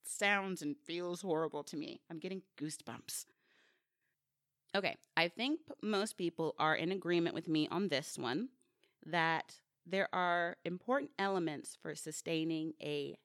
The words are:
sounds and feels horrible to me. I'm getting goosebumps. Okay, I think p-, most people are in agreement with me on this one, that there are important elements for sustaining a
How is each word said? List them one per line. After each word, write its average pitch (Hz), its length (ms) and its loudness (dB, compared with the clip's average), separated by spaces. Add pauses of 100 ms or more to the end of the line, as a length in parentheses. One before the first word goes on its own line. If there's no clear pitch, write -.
sounds 196 580 2
and 147 160 -2
feels 175 440 -4
horrible 156 420 0
to 160 140 -8
me. - 320 -6
I'm 165 100 -8
getting 185 220 -6 (160)
goosebumps. - 720 -8 (1500)
Okay, 190 220 2 (180)
I 170 140 6
think 269 360 -2
p-, - 160 -16
most 208 360 0
people 170 420 -2
are 156 160 4
in 165 160 0
agreement 175 420 2
with - 140 -6
me 156 240 4
on 190 160 2
this 147 300 0
one, 143 320 -2 (560)
that 160 500 2 (300)
there 190 280 2
are 175 520 2
important 240 520 0
elements 185 640 0
for 156 140 -6
sustaining 160 880 0
a 147 440 -2